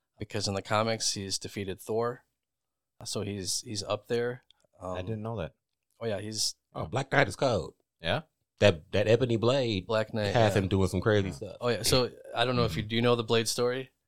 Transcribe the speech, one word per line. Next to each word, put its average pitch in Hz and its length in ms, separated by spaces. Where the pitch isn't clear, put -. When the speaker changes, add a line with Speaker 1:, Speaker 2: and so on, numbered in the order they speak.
Speaker 1:
because 110 300
in 101 80
the 98 60
comics 110 520
he's 98 240
defeated 98 420
Thor, 117 440
so - 160
he's, 98 440
he's 104 180
up 104 260
there. 120 340
Um, 92 160
Speaker 2:
I 92 40
didn't 107 200
know 113 160
that. 80 160
Speaker 1:
Oh 117 60
yeah, 101 120
he's 107 360
Speaker 3:
Oh, 117 100
Black 110 260
Knight 143 160
is 101 80
cold. 117 380
Speaker 2:
Yeah? 95 200
Speaker 3:
That, 92 320
that 104 160
ebony 117 300
blade 113 500
Speaker 1:
Black 110 260
Knight, 104 220
Speaker 3:
has 110 180
Speaker 1:
yeah. 104 80
Speaker 3:
him 95 60
doing 95 220
some 95 120
crazy 104 280
Speaker 2:
Yeah. - 40
Speaker 3:
stuff. - 280
Speaker 1:
Oh 123 80
yeah, 117 140
so 123 260
I 117 80
don't 127 140
know 120 80
if 113 100
you, 107 80
Speaker 2:
Mm-hmm. 104 60
Speaker 1:
do 113 80
you 117 40
know 120 140
the 117 80
Blade 113 240
story? 127 420